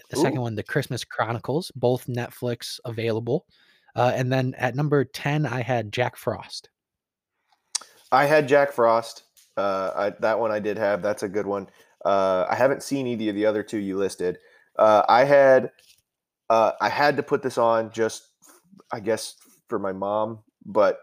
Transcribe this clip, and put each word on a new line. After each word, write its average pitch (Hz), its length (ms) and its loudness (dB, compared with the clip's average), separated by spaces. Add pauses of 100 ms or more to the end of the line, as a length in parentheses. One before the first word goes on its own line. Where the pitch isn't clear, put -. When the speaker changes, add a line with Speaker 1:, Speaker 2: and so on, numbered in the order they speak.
(100)
Speaker 1:
the - 60 -12
second 139 220 0
Speaker 2:
Ooh. 127 40 -4
Speaker 1:
one, 117 140 -4
The 101 60 -4
Christmas - 420 -4
Chronicles, 120 720 -4
both 123 300 0
Netflix 120 760 -8
available. 117 640 -4 (480)
Uh, 123 200 2
and 123 180 -2
then 127 240 0
at 123 180 -2
number 143 300 0
ten, 147 420 -2
I 123 160 -4
had 113 300 -2
Jack 120 240 -2
Frost. - 540 -8 (1400)
Speaker 2:
I 139 140 6
had 147 220 4
Jack 143 240 4
Frost. 117 520 2 (320)
Uh, 95 380 -2
I, 101 160 0 (100)
that 110 180 0
one 113 120 0
I 107 100 -2
did 104 180 -4
have. 101 240 0
That's 104 200 -4
a 110 60 -4
good 98 180 -4
one. 98 220 -4 (360)
Uh, 95 440 2
I - 60 -2
haven't 131 280 2
seen 139 240 -6
either 110 240 -4
of 101 40 -4
the 104 120 -2
other 107 160 0
two 107 160 -8
you 98 180 -4
listed. 90 420 -4 (400)
Uh, 107 300 6
I 120 160 6
had, 135 460 6 (800)
uh, 113 300 4
I 101 80 2
had 143 280 2
to 143 60 -2
put 139 200 -2
this 127 140 -6
on 113 360 2
just, - 360 -4 (640)
I 120 80 -10
guess, 107 360 -4 (320)
for 113 100 -4
my 98 140 -4
mom, 107 480 -4 (260)
but 101 360 2